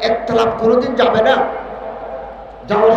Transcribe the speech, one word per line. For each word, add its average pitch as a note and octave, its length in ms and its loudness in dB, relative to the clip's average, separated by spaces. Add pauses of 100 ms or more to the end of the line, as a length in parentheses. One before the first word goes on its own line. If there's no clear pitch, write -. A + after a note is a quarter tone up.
একতলাফ A3+ 420 0 (120)
কোনোদিন B3 380 2
যাবে A3 280 4
না, C4 60 4 (1300)
যাওয়ার A3 280 4